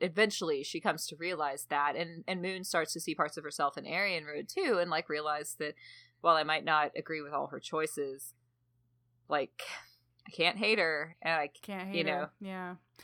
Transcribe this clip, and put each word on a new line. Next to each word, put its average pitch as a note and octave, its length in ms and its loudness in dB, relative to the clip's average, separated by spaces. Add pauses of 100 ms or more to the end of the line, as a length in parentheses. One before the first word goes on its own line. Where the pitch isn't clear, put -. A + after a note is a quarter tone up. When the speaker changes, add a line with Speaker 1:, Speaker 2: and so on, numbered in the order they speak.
Speaker 1:
eventually F3+ 600 2
she - 160 -6
comes D#3+ 280 0
to - 80 -10
realize D3+ 540 -2
that, C#3+ 260 2
and, E3 320 -6
and F#3 140 -2
Moon F#3 220 -2
starts E3 300 0
to E3 60 -6
see D#3 160 -2
parts D3+ 220 0
of D3+ 60 -8
herself D3 340 -2
in C#3+ 100 -6
Arian F3+ 380 0
Road D3 240 -6
too, D4+ 300 2
and, F3 120 0
like, D#3 180 0
realize D3+ 500 -2
that D3+ 140 -4 (480)
while E3 140 8
I D#3 80 6
might D#3 220 2
not D3+ 300 4
agree D#3 260 -4
with D3 120 -6
all C#3 140 0
her C#3 120 -10
choices, D3 720 -4 (960)
like, C#3+ 340 0 (640)
I - 40 -16
can't E3+ 260 2
hate G#3 220 4
her, D#3+ 420 0
and E3 120 0
I D3+ 140 2
c-, - 160 -20
Speaker 2:
Can't F#3+ 280 -8
Speaker 1:
you F3 120 2
Speaker 2:
hate D#3 40 0
her. D#3 100 2
Speaker 1:
know. D3 120 -2 (100)
Speaker 2:
Yeah. F#3 360 -8 (280)